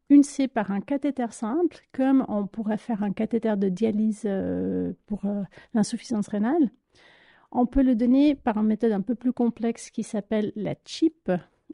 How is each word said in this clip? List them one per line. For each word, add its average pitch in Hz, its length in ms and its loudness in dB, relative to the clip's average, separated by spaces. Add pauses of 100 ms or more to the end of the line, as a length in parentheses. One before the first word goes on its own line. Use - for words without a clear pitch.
Une, 285 140 10
c'est 269 260 0
par 202 220 -4
un 202 100 -2
cathéter 269 500 -4
simple, 294 480 -2 (140)
comme 262 360 4
on 208 180 -2
pourrait 214 320 -4
faire 214 240 -4
un 202 100 -2
cathéter 220 440 -2
de 196 120 0
dialyse, 214 560 0
euh, 185 680 -2 (140)
pour, 202 180 -8
euh, 202 180 -4 (320)
l'insuffisance 214 540 -2
rénale. 233 420 0 (800)
On 247 160 0
peut 269 160 2
le 262 120 4
donner 262 400 4
par 226 240 -4
une 214 80 2
méthode 214 260 2
un 202 80 -2
peu 240 140 -4
plus 247 180 -4
complexe 233 580 -2
qui - 120 -8
s'appelle 214 540 -4
la 180 180 -6 (100)
CHIP - 460 -2 (440)